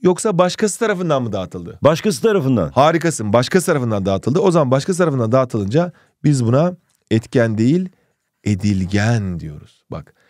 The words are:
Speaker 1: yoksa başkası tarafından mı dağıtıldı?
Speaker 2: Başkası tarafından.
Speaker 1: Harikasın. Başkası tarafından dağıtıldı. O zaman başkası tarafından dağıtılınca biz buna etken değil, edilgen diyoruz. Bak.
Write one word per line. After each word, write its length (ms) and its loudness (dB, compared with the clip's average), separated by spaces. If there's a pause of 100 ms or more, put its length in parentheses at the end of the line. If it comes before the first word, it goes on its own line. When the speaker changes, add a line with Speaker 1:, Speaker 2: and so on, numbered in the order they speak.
Speaker 1:
yoksa 360 0
başkası 400 -2
tarafından 440 -2
mı 100 -6
dağıtıldı? 500 -10
Speaker 2:
Başkası 400 2
tarafından. 480 2
Speaker 1:
Harikasın. 600 0
Başkası 340 2
tarafından 400 0
dağıtıldı. 340 0
O 100 2
zaman 200 2
başkası 280 0
tarafından 340 0
dağıtılınca 600 0 (320)
biz 200 2
buna 320 0 (340)
etken 480 0
değil, 300 0 (560)
edilgen 960 -2
diyoruz. 500 -16
Bak. 240 -14 (160)